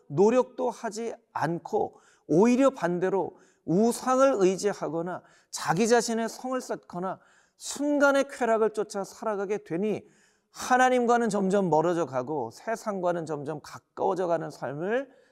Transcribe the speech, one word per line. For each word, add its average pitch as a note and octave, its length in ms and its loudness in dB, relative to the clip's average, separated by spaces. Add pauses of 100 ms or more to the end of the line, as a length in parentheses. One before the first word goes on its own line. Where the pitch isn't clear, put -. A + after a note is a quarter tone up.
노력도 A#3+ 600 2
하지 A3+ 460 -8 (180)
않고 - 680 -4 (280)
오히려 A#3+ 420 6
반대로 F3 680 -2 (300)
우상을 B3 680 2
의지하거나 F3+ 840 -2 (300)
자기 F#3+ 360 0
자신의 A3+ 420 0
성을 B3+ 300 -8
쌓거나 F#3 600 -8 (380)
순간의 C#4 720 2
쾌락을 A3+ 420 0
쫓아 G3+ 320 -6
살아가게 G3+ 600 -6
되니 F3 440 -4 (440)
하나님과는 B3 800 2
점점 F#3+ 400 2
멀어져 E3 360 2
가고 B2+ 460 -4
세상과는 F3+ 720 -4
점점 D3 360 -8
가까워져 - 680 -4
가는 D#3+ 220 -2
삶을 F3 600 -6 (200)